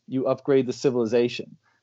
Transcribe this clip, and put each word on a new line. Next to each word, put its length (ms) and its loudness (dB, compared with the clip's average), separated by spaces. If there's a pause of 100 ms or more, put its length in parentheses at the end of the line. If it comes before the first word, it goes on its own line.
you 180 -4
upgrade 400 2
the 80 -6
civilization. 840 -2 (260)